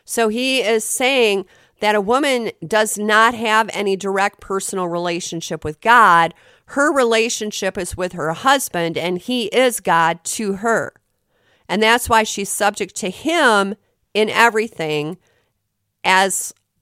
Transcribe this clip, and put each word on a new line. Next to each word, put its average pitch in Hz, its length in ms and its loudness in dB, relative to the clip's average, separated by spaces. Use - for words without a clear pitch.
So 226 240 -2
he 254 340 0
is 214 220 0
saying 233 640 0
that 208 160 0
a 208 60 0
woman 247 500 0
does 214 300 0
not 214 360 4
have 220 380 0
any 196 240 -2
direct 196 460 -2
personal 190 480 -6
relationship 170 760 -6
with 151 160 -10
God. 185 540 6
Her 285 260 0
relationship 226 880 -2
is 180 180 -8
with 180 160 -6
her 160 220 -4
husband, 175 640 -2
and 175 200 -4
he 240 280 -4
is 247 340 0
God 165 460 0
to 196 300 -4
her. 202 380 -2
And 214 120 0
that's 233 280 2
why 226 140 4
she's 202 260 -8
subject 208 480 -4
to 185 120 -6
him 226 680 0
in 214 160 2
everything 180 880 0
as, 185 500 0